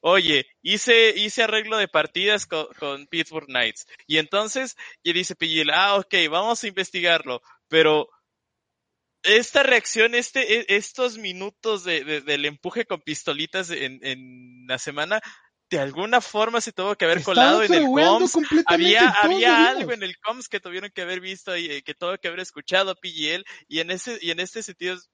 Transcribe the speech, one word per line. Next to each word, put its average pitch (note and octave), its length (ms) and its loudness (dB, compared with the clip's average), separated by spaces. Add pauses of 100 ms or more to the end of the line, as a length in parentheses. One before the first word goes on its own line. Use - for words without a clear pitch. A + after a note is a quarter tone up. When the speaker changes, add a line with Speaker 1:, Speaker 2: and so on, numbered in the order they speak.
Speaker 1:
"Oye, D#3+ 460 2 (160)
hice, A3 540 2
hice G#3 280 -2
arreglo A3 340 -2
de G3 100 -2
partidas F#3+ 580 -2
co-, D#3 220 -6 (100)
con C#3+ 280 -8
Pittsburgh D#3+ 400 -8
Knights". B2 400 -4 (200)
Y D3+ 120 0
entonces, G#3+ 580 -4 (260)
y E3+ 120 -2
dice F3+ 200 -4
P E3+ 120 -6
G D#3+ 160 0
L, D3 120 0
"Ah, G3+ 220 4
ok, G3 180 -4 (160)
vamos G#3 340 -2
a A3 40 -6
investigarlo". E3+ 720 -2 (280)
Pero D#3 400 4 (1120)
esta A#3 400 4
reacción, A#3 520 2
este, A#3+ 460 0
e-, G3 160 0
estos A#3 400 -4
minutos G3 680 -8
de, E3 200 -4
de, D3+ 160 -4
del C#3+ 240 -2
empuje F3 400 -6
con F3 160 -8
pistolitas D#3+ 680 -6
en, C3 340 -8
en B2+ 640 -14
la B2+ 120 -6
semana, D#3 440 -4 (480)
de E3+ 80 -2
alguna E3+ 420 0
forma A3+ 400 -2
se A3+ 120 -10
tuvo G3 220 -2
que F#3+ 120 0
haber E3+ 120 4
Speaker 2:
Estaba F#3 160 -2
Speaker 1:
colado C4+ 300 6
en G4 80 4
el E4+ 120 6
Speaker 2:
troleando C#4 340 4
Speaker 1:
comms. F4 140 2
Speaker 2:
completamente, D4+ 420 2 (240)
Speaker 1:
Había, - 20 6
Speaker 2:
todos A#3+ 240 6
Speaker 1:
había G3+ 240 4
Speaker 2:
lo A#3+ 60 6 (140)
Speaker 1:
algo C4 120 0
Speaker 2:
vimos. A#3+ 140 -4
Speaker 1:
en G#3+ 80 -10
el F#3 160 -10
comms A#3 320 -8
que G3+ 100 -6
tuvieron F#3 340 -10
que G3 80 -8
haber F3+ 180 -6
visto F#3 360 -10
y, E3+ 140 -6
eh, C#3+ 120 -8
que D3 120 -12
tuvo F3+ 240 -6
que F3+ 100 -8
haber E3+ 120 -8
escuchado F#3 560 -2
P F#3 120 -14
G D#3 280 -4
L, F#3+ 80 -8 (220)
y D#3 140 -6
en E3+ 100 -4
ese, G#3 300 -8
y E3+ 100 -6
en E3 100 -6
este F#3 220 -8
sentido F#3 340 -10 (180)